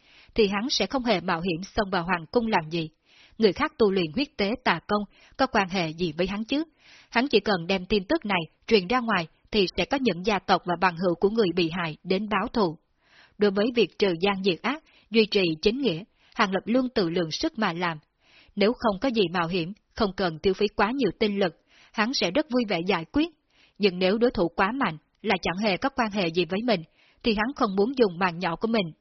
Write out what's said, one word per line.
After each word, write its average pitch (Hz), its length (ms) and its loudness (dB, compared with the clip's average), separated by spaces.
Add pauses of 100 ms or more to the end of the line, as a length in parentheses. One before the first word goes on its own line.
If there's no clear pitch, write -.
(360)
thì 220 120 4
hắn 208 220 -2
sẽ - 160 0
không 254 180 -4
hề 214 180 2
mạo 170 200 -2
hiểm 180 220 -2
xông 202 260 -4
vào 180 140 -2
hoàng 170 280 -2
cung 233 160 0
làm 175 220 0
gì. 160 200 -4 (480)
Người 208 160 4
khác 302 240 -4
tu 208 140 4
luyện 180 240 0
huyết 285 220 -4
tế 202 140 -2 (120)
tà 175 240 0
công, 208 140 0 (360)
có 262 100 2
quan 196 220 0
hệ 175 200 -2
gì 165 220 -4
với 175 160 -2
hắn 208 160 -6
chứ? 285 200 -2 (460)
Hắn 247 180 0
chỉ 214 120 4
cần 175 280 0
đem 190 180 -2
tin 208 240 0
tức 320 160 0
này 196 140 0 (280)
truyền 196 200 4
ra 240 120 0
ngoài, 202 280 0 (240)
thì 196 160 2 (100)
sẽ 175 80 0
có 277 160 0
những 185 240 -2
gia 208 140 2
tộc 180 260 2
và 175 160 -2
bằng 180 160 0
hữu 175 180 0
của 196 140 2
người 220 260 2
bị 170 140 2
hại 165 340 -4
đến 190 260 -2
báo 208 180 0
thù. 185 300 0 (600)
Đối 202 140 4
với 202 140 2 (100)
việc 208 240 2
trừ 196 220 4
gian 196 220 0
diệt 180 180 0
ác, 285 220 -4 (280)
duy 220 140 6
trì 202 180 2 (180)
chính 233 200 2
nghĩa, 185 220 0 (300)
Hàng 202 180 0
Lập - 140 -2
luôn 247 300 2
tự 175 140 2
lượng 165 220 -2
sức - 280 -4
mà 196 140 0
làm. 170 240 -4 (580)
Nếu 208 180 2
không 202 280 0
có 269 80 0
gì 226 120 2 (120)
mạo 175 140 -2
hiểm, 175 260 -2 (220)
không 196 180 0
cần 165 260 -2
tiêu 196 140 2
phí 208 140 0
quá 214 240 0
nhiều 254 280 0
tinh 208 200 0
lực, 180 220 -2 (300)
hắn 226 220 -2
sẽ 180 180 0
rất 294 180 0
vui 247 200 0
vẻ 175 180 -2
giải 170 180 0
quyết. 311 240 0 (480)
Nhưng 185 220 0
nếu 185 180 2
đối 233 140 2
thủ 170 180 0
quá 202 220 0
mạnh, 220 260 -4 (240)
là 202 200 0
chẳng 180 160 -4
hề 202 200 0
có 277 120 -2
quan 220 220 -2
hệ 196 160 -2
gì 170 180 0
với 190 180 -4
mình, 202 200 0 (400)
thì 233 100 2
hắn 220 220 -2
không 202 200 -2
muốn 233 220 2
dùng 190 220 2
mạng 180 200 -2
nhỏ 170 160 -2
của 226 120 -4
mình 208 340 0